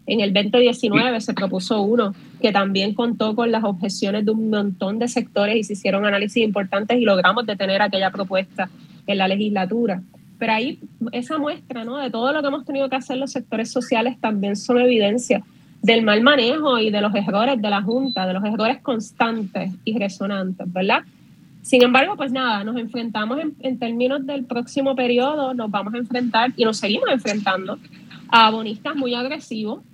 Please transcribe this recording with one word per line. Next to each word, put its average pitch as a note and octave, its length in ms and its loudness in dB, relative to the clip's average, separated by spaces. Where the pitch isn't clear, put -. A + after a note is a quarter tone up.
En A3 160 0
el G3+ 100 0
veinte G3+ 280 2
diecinueve A#3+ 600 2
se A3 140 -4
propuso F#3+ 480 -2
uno G#3 320 2
que G#3+ 100 4
también G3 420 0
contó A3 420 -2
con A#3 160 0
las A3 120 0
objeciones G3+ 600 -2
de G#3 80 2
un A3 180 0
montón G3+ 500 -2
de A#3+ 80 0
sectores G#3+ 500 0
y A3 60 0
se G#3+ 100 -6
hicieron G3 320 0
análisis G#3 380 0
importantes G#3 540 0
y A#3+ 80 2
logramos G3 400 4
detener G3 360 0
aquella G3 300 2
propuesta F#3+ 580 -4
en G3+ 100 0
la F#3+ 100 2
legislatura. G3+ 760 0
Pero A3+ 160 0
ahí A#3+ 260 -2
esa B3 260 -4
muestra, C#4+ 460 -6
¿no?, A#3+ 140 -6
de C4+ 140 -4
todo A#3 200 0
lo D#4 100 0
que C#4+ 60 -2
hemos C#4 180 -4
tenido C4+ 220 -2
que C4+ 80 -4
hacer - 220 -4
los C4+ 140 -4
sectores A3+ 400 -6
sociales B3 500 0
también G3+ 340 0
son B3 240 2
evidencia A#3+ 640 2
del A3+ 220 6
mal G#3+ 180 4
manejo C4+ 560 4
y A3 120 2
de G#3 100 0
los G#3 160 0
errores A3 460 0
de G#3 80 -2
la G3+ 120 0
Junta, G#3+ 460 -2
de F#3 60 -2
los F#3+ 100 -2
errores A3 360 0
constantes A3 920 -4
y A3 120 -2
resonantes, F#3+ 760 -4
¿verdad? G3+ 300 0
Sin B3 220 4
embargo, C4+ 340 4
pues C#4 160 -4
nada, A#3 320 -2
nos A#3 120 -6
enfrentamos A3+ 640 -4
en, D#4 220 -6
en C4 180 -4
términos B3+ 460 -2
del C#4 180 -6
próximo B3+ 500 -2
periodo, C4 600 0
nos A3 180 -6
vamos G3+ 220 -4
a A#3+ 40 -6
enfrentar B3 600 0
y A#3 80 4
nos A3 120 2
seguimos A#3 320 0
enfrentando G3+ 680 -2
a A3+ 220 6
bonistas A3 460 -4
muy B3+ 180 -2
agresivos. B3 680 -6